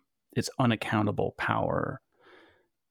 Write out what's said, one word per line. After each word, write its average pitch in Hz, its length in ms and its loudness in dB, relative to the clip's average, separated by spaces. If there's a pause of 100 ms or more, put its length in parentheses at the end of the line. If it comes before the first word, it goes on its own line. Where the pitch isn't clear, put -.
(320)
It's - 180 -2 (100)
unaccountable 107 760 0
power. - 640 -2 (880)